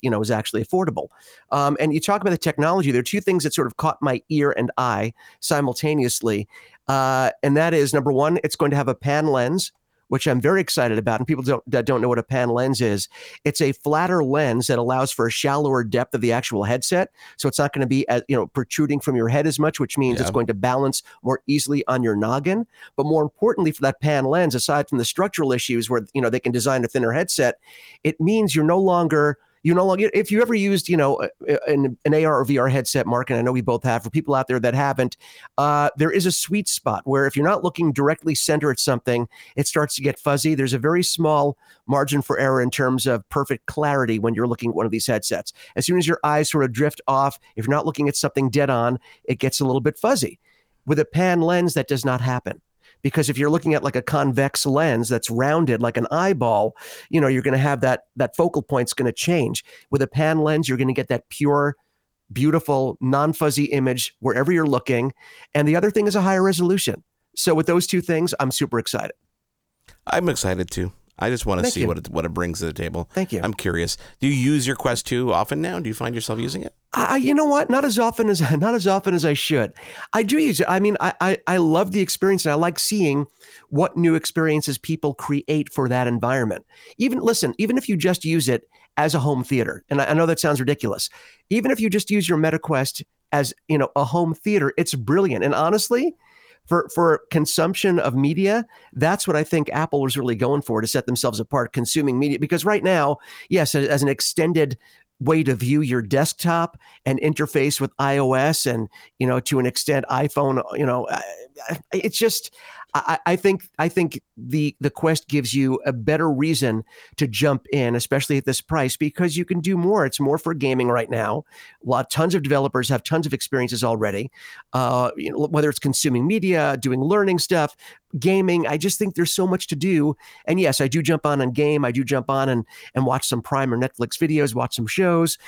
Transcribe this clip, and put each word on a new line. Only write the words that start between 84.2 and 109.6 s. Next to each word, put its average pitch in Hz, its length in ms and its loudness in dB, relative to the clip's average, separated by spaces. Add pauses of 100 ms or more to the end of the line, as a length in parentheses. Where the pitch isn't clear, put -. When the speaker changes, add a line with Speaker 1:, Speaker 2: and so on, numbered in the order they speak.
Speaker 1:
people 156 360 -4
create 147 600 -4
for 131 160 0
that 127 180 0
environment. 120 580 -2 (320)
Even, 254 220 0
listen, - 380 0
even 220 200 0
if 269 120 -2
you 196 80 0
just 175 260 0
use 160 240 0
it 123 220 -2 (280)
as 151 160 0
a 165 60 0
home 131 240 0
theater, 123 460 -2
and 143 120 0
I, - 40 0
I - 80 0
know 165 120 4
that 160 140 0
sounds 147 220 0
ridiculous, 127 480 -2 (400)
even 226 200 0
if 220 120 0
you 220 80 0
just 202 200 -2
use 202 200 0
your 170 80 2
MetaQuest 151 640 -2 (300)
as, 139 200 0 (140)
you 151 100 2
know, 135 200 2
a 143 80 2
home 165 280 0
theater, 180 440 0
it's - 160 -2
brilliant. 131 500 0
And 139 100 2
honestly, 214 640 0 (500)
for, - 300 0
for 165 340 2
consumption 170 720 0
of 123 160 0
media, 190 500 0 (280)
that's 165 340 0
what 165 80 2
I 151 80 2
think 156 300 0
Apple 147 280 0
was 131 140 -2
really 127 200 -2
going 123 260 0
for 113 180 -2
to 110 80 -2
set - 180 -2
themselves 120 360 -2
apart, 120 320 -2
consuming 127 440 0
media. 143 220 0
Because 151 240 -2
right 208 200 0
now, 151 340 2 (320)
yes, 165 260 2
as, 139 140 2
as 139 120 2
an 143 60 2
extended 151 680 0 (420)
way 156 240 2
to 135 120 2
view 127 260 2
your 123 200 0
desktop 156 760 0 (280)
and 135 160 0
interface 147 580 0
with 139 200 -2
I 139 180 0
O 131 160 2
S 143 320 2
and, 113 240 -2 (300)
you 131 80 2
know, 127 140 2
to 135 180 0
an 127 60 2